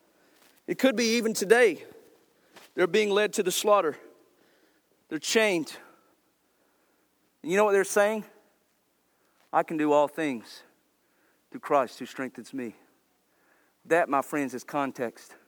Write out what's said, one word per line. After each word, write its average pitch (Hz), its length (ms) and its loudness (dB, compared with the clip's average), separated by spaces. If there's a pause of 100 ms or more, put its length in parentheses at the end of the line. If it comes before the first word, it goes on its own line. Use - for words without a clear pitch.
(680)
It 180 100 -6
could 262 180 2
be 226 220 0
even 220 160 -2
today, 208 500 2 (920)
they're 175 120 2
being 208 220 0
led 202 240 0
to 208 100 -2
the 180 80 -2
slaughter. 190 460 2 (1120)
They're 156 100 -8
chained. 196 580 0 (1700)
And 147 80 -6
you 190 60 2
know 208 80 6
what 208 80 2
they're 196 100 6
saying? 208 420 0 (1300)
"I 165 120 2
can 165 140 -6
do 151 140 2
all 147 160 4
things 139 560 -8 (880)
through 127 100 -18
Christ 135 400 -2
who 127 60 -12
strengthens 123 480 -12
me." 123 220 -10 (1080)
That, 165 220 0
my 135 140 0
friends, 139 320 -6
is 123 100 -10
context. 135 720 -8 (120)